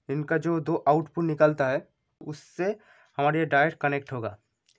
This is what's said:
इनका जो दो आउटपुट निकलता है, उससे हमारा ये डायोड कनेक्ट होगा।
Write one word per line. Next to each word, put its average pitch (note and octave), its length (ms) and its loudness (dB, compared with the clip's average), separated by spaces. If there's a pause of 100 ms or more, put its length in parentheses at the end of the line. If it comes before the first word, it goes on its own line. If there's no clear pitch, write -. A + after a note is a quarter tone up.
इनका D3+ 300 -2
जो E3 220 -2
दो D#3 260 -2
आउटपुट D#3+ 380 0
निकलता D3+ 420 2
है, C#3 200 -4 (340)
उससे F3 540 -8 (420)
हमारा D3 220 2
ये D#3+ 60 0
डायोड D3 300 2
कनेक्ट C#3+ 380 -4
होगा। A2 240 -8 (420)